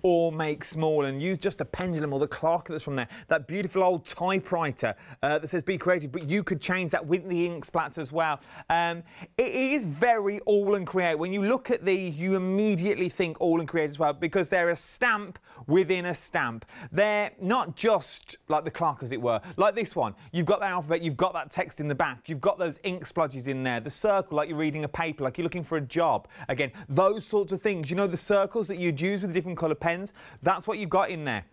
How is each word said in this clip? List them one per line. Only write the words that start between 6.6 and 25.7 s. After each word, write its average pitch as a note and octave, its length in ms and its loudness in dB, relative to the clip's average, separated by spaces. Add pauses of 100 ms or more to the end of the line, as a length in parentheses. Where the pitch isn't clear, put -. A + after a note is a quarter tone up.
change F3+ 300 -2
that - 140 0
with E3+ 220 0
the F3 180 2
ink E3+ 200 -6
splats D#3+ 320 -4
as C#3+ 160 -8
well. D#3 260 0 (300)
Um, E3+ 340 2 (340)
it B3 160 2
is C4 300 2
very G3+ 580 2
all G3+ 340 4
and F#3 120 -4
create. F3 280 2
When E3+ 180 -2
you G3+ 100 0
look B3+ 280 2
at D#3+ 120 0
these, F#3 320 2
you F3+ 200 2
immediately F#3 760 2
think E3 320 -2
all E3 180 4
and D#3+ 80 -2
create D#3 220 0
as C#3+ 100 -12
well, D3+ 140 2
because E3 340 0
they're F3 220 2
a E3+ 60 2
stamp G#3 600 -2 (300)
within F3 380 4
a F3+ 80 -2
stamp. B2 500 -4 (280)
They're G#3 400 2 (100)
not G3 340 0
just - 640 0 (100)
like D#3 160 0
the D#3+ 80 -6
clock, D#3 320 -2
as A#2+ 80 -6
it C3 80 -4
were. A#2 220 2 (160)
Like G3+ 180 4
this A3 180 -4
one, A2+ 220 -2 (160)
you've E3+ 140 0
got G3+ 160 4
that G3 100 -2
alphabet, E3 300 0
you've D#3 160 -2
got F3 160 2
that D#3+ 180 -6
text F3+ 300 -4
in D3 80 -2
the C#3+ 60 0
back, C3+ 340 -2
you've D#3 100 -6
got F#3+ 200 2
those E3+ 240 -2
ink F#3 220 -4
splodges C3+ 440 -2
in C3 140 -2
there, B2 180 0
the A2+ 80 -8
circle, G3 480 2
like D3+ 100 0
you're D#3+ 100 -6
reading D3+ 280 -2
a - 20 -8
paper, D#3 360 -4
like C3 140 -2
you're F3 60 -2
looking E3 220 -4
for E3 120 -2